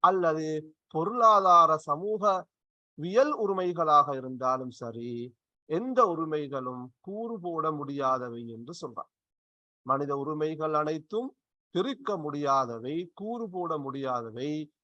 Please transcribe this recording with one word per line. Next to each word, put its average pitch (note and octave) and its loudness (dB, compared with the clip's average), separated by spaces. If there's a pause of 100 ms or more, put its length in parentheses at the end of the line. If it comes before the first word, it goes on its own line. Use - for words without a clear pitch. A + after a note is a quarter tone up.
அல்லது D#3+ 2 (460)
பொருளாதார F#3+ 6 (160)
சமூகவியல் F#3+ 0 (120)
உரிமைகளாக E3+ 4 (100)
இருந்தாலும் B2+ -4
சரி, A#2 -8 (580)
எந்த A#3 0 (120)
உரிமைகளும் C#3 -4 (220)
கூறு A3 -8
போட E3 -4 (140)
முடியாதவை C3 -2 (140)
என்று A#2+ -14
சொல்றார். B2+ -12 (760)
மனித C#3 0
உரிமைகள் D#3 -2
அனைத்தும் D#3+ -4 (440)
பிரிக்க G#3+ -2
முடியாதவை, C#3 0 (180)
கூறு A3+ -8
போட F3 -4
முடியாதவை. C3 -6 (320)